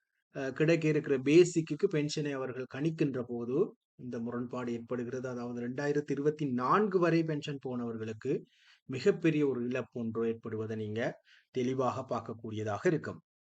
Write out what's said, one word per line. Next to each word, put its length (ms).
அ, 160
கிடைக்க 360
இருக்கிற 300
பேசிக்குக்கு 760
பென்ஷனை 400
அவர்கள் 420
கணிக்கின்ற 540
போது 480
இந்த 240
முரண்பாடு 540
ஏற்படுகிறது. 560
அதாவது 400
ரெண்டாயிரத்தி 420
இருபத்தி 400
நான்கு 480
வரை 240
பென்ஷன் 360
போனவர்களுக்கு 680
மிகப்பெரிய 600
ஒரு 160
இழப்பு 360
ஒன்று 280
ஏற்படுவதை 480
நீங்க 400
தெளிவாக 580
பார்க்கக்கூடியதாக 800
இருக்கும். 340